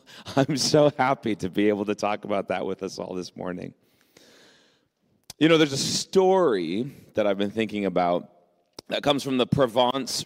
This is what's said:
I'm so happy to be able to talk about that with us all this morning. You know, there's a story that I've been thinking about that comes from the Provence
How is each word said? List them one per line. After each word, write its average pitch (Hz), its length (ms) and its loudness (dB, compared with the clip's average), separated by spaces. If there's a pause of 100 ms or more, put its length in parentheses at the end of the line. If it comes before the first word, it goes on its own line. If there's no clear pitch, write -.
(380)
I'm 135 180 2
so 147 420 4
happy 127 380 0
to 92 140 -6
be 101 180 2
able 104 180 2
to 104 80 -2
talk 104 300 -4
about 101 240 -4
that 92 180 -4
with 95 180 -8
us 92 140 -8
all 95 180 -8
this 90 200 -10
morning. 92 380 -10 (1700)
You 156 100 6
know, 165 80 8
there's 151 160 2
a 135 40 -4
story 135 1160 0 (200)
that 107 120 2
I've 98 100 2
been 101 140 -2
thinking 104 320 -2
about 87 460 0 (580)
that 110 160 -4
comes 139 200 0
from 131 140 -4
the 127 80 2
Provence 127 800 0